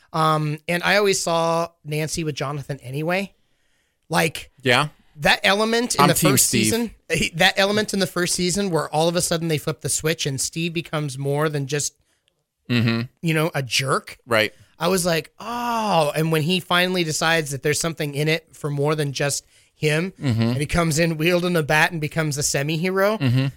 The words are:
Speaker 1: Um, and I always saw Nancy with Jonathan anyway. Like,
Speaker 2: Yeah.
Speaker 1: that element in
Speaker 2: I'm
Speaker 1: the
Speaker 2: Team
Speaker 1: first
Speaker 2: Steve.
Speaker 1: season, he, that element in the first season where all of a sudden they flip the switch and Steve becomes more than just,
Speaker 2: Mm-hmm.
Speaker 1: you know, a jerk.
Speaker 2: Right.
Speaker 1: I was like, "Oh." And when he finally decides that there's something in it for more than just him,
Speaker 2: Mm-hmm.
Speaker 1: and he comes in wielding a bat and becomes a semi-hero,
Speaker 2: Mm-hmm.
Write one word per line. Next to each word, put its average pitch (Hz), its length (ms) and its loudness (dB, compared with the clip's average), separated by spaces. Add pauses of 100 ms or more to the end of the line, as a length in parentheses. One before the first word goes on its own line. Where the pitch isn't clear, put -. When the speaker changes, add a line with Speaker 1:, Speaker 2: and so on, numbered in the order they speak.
(140)
Speaker 1:
Um, 156 440 0 (100)
and 175 140 -2
I 175 140 4
always 196 240 2
saw 165 480 0 (160)
Nancy 151 400 -4
with 151 100 -4
Jonathan 139 480 -6
anyway. 160 520 -4 (720)
Like, 170 420 -2 (120)
Speaker 2:
Yeah. 131 260 4 (280)
Speaker 1:
that 180 280 2
element 220 520 2
in - 40 2
Speaker 2:
I'm 143 80 6
Speaker 1:
the 156 60 4
Speaker 2:
Team 156 160 4
Speaker 1:
first 127 160 4
Speaker 2:
Steve. 117 180 2
Speaker 1:
season, 226 300 0 (180)
he, 165 220 0
that 180 240 2
element 202 340 2
in 196 80 0
the 185 60 2
first 175 280 -2
season 180 360 0
where 147 180 -2
all 156 200 2
of 170 80 0
a 180 40 0
sudden 170 280 -2
they 156 100 0
flip - 240 -6
the 143 80 -4
switch 160 360 -2
and 135 140 -4
Steve 170 320 -4
becomes 151 460 -6
more 143 300 0
than 147 180 -4
just, 143 280 -4 (720)
Speaker 2:
Mm-hmm. 117 340 0 (180)
Speaker 1:
you 165 140 -2
know, 160 180 0
a 139 120 -4
jerk. 135 600 -4
Speaker 2:
Right. 110 280 2 (240)
Speaker 1:
I 156 80 -2
was 185 180 0
like, 165 360 -2
"Oh." 220 760 0
And 160 160 0
when 160 120 0
he 180 180 0
finally 180 420 0
decides 160 480 0
that 139 140 -8
there's 151 160 0
something 151 340 -4
in 151 140 0
it 165 260 -2
for - 160 -8
more 143 240 0
than 147 180 -2
just 143 320 -4 (300)
him, 156 380 0 (100)
Speaker 2:
Mm-hmm. 117 200 2
Speaker 1:
and 117 140 2
he 147 100 -2
comes 165 340 0
in 165 160 2
wielding 175 400 2
a 160 80 2
bat 156 260 4
and 170 100 -6
becomes 151 380 -2
a 143 60 -2
semi-hero, 185 720 0
Speaker 2:
Mm-hmm. 131 280 2 (100)